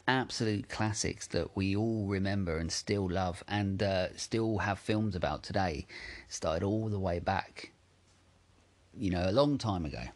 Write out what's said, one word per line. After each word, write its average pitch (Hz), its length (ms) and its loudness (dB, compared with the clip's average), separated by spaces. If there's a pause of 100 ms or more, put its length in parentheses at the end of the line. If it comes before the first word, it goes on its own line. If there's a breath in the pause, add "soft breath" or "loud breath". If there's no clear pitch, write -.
absolute 117 640 2
classics - 560 -2
that - 280 -2
we 98 220 2
all 110 300 0
remember 98 500 0
and 82 160 -2
still 101 380 0
love 90 360 -2
and, 98 360 0
uh, 95 340 2
still 113 400 0
have 98 220 0
films 110 360 0
about 73 280 0
today, 92 440 0 (420 loud breath)
started 82 360 0
all 110 240 0
the 104 100 0
way 87 200 0
back, - 540 -4 (1200)
you 101 140 0
know, 90 180 2
a 95 40 2
long 139 260 4
time 92 260 0
ago. 62 200 -6 (120)